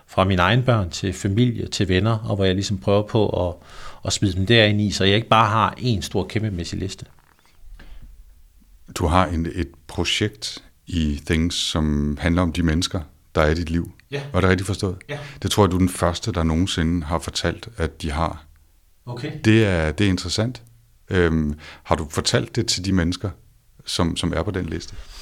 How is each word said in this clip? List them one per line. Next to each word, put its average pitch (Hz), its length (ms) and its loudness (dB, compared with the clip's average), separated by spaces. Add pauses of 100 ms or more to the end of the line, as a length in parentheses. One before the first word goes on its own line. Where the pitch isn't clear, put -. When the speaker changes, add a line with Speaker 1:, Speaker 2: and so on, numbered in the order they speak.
Speaker 1:
fra - 180 2
mine 92 180 4
egne 113 200 4
børn 110 280 2
til 98 220 -4
familie, 107 540 0
til - 220 -2
venner, 101 300 2
og 110 180 -4
hvor 98 80 2
jeg 95 100 4
ligesom 98 240 -2
prøver 101 240 2
på 101 460 0
at, 87 60 -6 (520)
at - 60 -2
smide 101 200 0
dem 95 140 -2
derind 107 340 6
i, 104 100 2
så 95 140 0
jeg 98 120 6
ikke 113 120 -2
bare 110 200 6
har 104 300 2
en 110 240 -2
stor 92 220 -4
kæmpemæssig 95 540 -4
liste. 92 280 -8 (1900)
Speaker 2:
Du 90 120 0
har 90 200 4
en, 82 280 -2
et 87 140 -4 (180)
projekt - 760 -4 (240)
i 76 400 -2
Things, 85 300 0
som 73 640 0
handler 85 220 2
om 85 100 0
de 85 100 -2
mennesker, 82 380 0 (340)
der 82 60 2
er 76 100 4
i 80 40 2
dit 82 160 -4
liv. 85 220 -2 (180)
Speaker 1:
Ja. 139 100 -8 (120)
Speaker 2:
Var 95 80 2
det 92 100 4
rigtigt 92 160 2
forstået? 95 300 -4 (120)
Speaker 1:
Ja. 143 100 -8 (240)
Speaker 2:
Det - 80 0
tror 104 140 6
jeg, 90 60 4
du 90 60 0
er - 20 2
den 92 100 4
første, 90 440 -2
der 85 100 0
nogensinde 82 640 0
har 82 120 -2
fortalt, - 580 -4
at 80 260 -4
de 82 80 -4
har. 80 340 -4 (640)
Speaker 1:
Okay. 123 240 -10 (140)
Speaker 2:
Det 110 200 6
er, 82 280 2
det 104 140 0
er 98 40 4
interessant. 107 520 -2 (480)
Øhm, 80 440 2 (280)
har - 140 0
du 78 140 -2
fortalt - 460 -2
det 113 100 0
til 92 180 -4
de 95 80 0
mennesker, 90 380 0 (560)
som, 82 300 -2
som 82 200 -2
er 80 60 0
på 101 80 -6
den 90 160 -4
liste? 85 280 -8 (260)